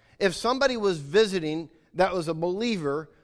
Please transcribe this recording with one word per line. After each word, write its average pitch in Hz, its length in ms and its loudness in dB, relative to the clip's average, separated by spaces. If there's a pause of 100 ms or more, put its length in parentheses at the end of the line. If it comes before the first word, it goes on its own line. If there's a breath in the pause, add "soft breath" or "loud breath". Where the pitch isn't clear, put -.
(180 soft breath)
If 190 160 2
somebody 254 440 0
was 202 200 0
visiting 160 720 0 (260 soft breath)
that 180 180 2
was 175 140 -2
a 165 60 0
believer 165 760 -2 (140 soft breath)